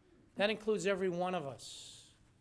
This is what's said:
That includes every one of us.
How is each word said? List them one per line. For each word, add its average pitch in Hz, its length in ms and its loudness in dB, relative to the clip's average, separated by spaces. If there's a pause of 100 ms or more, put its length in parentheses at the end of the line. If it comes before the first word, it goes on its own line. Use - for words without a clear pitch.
(380)
That 202 120 4
includes 208 380 0
every 190 220 4
one 180 260 0
of 160 100 -2
us. - 720 -12 (260)